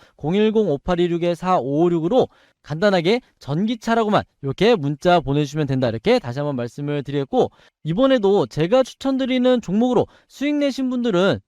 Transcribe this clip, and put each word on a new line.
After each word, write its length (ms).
공일공 520
오팔이육에 640
사오오육으로 920
간단하게 600
전기차라고만 800
이렇게 320
문자 440
보내주시면 460
된다. 240
이렇게 300
다시 200
한번 180
말씀을 460
드리겠고, 460
이번에도 600
제가 380
추천드리는 760
종목으로 440
수익 280
내신 360
분들은 560